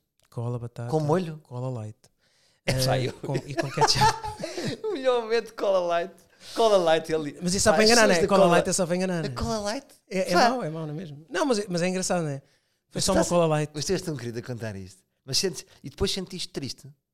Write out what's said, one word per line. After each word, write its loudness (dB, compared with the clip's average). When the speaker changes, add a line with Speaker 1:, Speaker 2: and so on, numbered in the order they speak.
Speaker 1:
Cola, -8
batata. -12
Speaker 2:
Com 0
molho? -2
Speaker 1:
Cola -10
light. -10
Speaker 2:
<laughs> -20
É, 0
só 2
Speaker 1:
Eh, 0
Speaker 2:
eu. -6
Speaker 1:
com, -8
e -8
com -4
ketchup. 2
Speaker 2:
<laughs> -4
O -4
melhor 0
momento -2
de -20
cola 0
light. -2
Cola 4
light, 4
ele -2
Speaker 1:
Mas 0
isso 0
é 0
só 4
Speaker 2:
Pá, 4
Speaker 1:
para 6
Speaker 2:
as 6
Speaker 1:
enganar, 6
Speaker 2:
pessoas 4
Speaker 1:
né? 2
Speaker 2:
da 2
Speaker 1:
Cola 6
Speaker 2:
cola 6
Speaker 1:
light 4
é 0
só 0
para -2
enganar. -2
Speaker 2:
A -6
cola -4
light? -6
Speaker 1:
É, -2
é 4
Speaker 2:
Pá. 6
Speaker 1:
mau, -2
é -6
mau, -8
não -8
é -8
mesmo? -14
Não, 0
mas 2
é, -6
mas -2
é 0
engraçado, -2
não -4
é? -8
Foi -20
Speaker 2:
Mas -2
Speaker 1:
só 2
uma 4
Speaker 2:
estás, 0
Speaker 1:
cola 4
light. 0
Speaker 2:
mas -6
tiveste -2
tão -6
querido -8
a -8
contar -10
isto. -16
Mas -4
sentes, -2
e -14
depois -4
sentiste -8
triste? -12